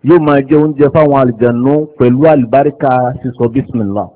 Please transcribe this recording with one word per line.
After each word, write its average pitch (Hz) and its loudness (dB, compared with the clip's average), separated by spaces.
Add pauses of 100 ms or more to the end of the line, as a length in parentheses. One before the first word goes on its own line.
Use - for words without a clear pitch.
yóò 160 4
máa 147 0
jẹ 135 0
oúnjẹ 151 0
fáwọn 147 2
àlùjànnú 120 0 (200)
pẹ̀lú 123 0
àlùbáríkà 139 0 (220)
sísọ 127 -6
bísímìlá. 107 -4 (100)